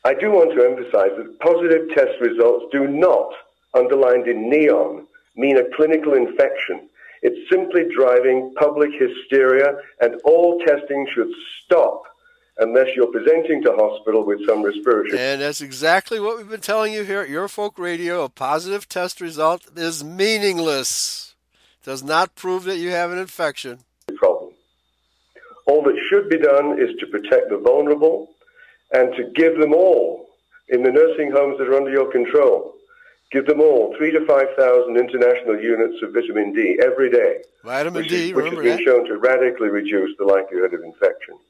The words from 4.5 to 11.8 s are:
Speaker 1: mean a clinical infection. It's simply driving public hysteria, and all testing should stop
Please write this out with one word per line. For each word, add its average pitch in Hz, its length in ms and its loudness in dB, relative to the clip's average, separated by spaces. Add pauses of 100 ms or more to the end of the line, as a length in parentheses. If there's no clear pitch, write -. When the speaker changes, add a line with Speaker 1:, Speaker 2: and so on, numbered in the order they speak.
Speaker 1:
mean 135 220 2
a 123 60 4 (120)
clinical 151 380 2
infection. - 760 -2 (320)
It's - 280 -4
simply 180 340 0 (100)
driving 127 640 2
public 147 420 0
hysteria, 135 760 2 (260)
and 117 220 2
all 170 420 4
testing 143 480 0
should 117 180 -2 (340)
stop - 380 2 (540)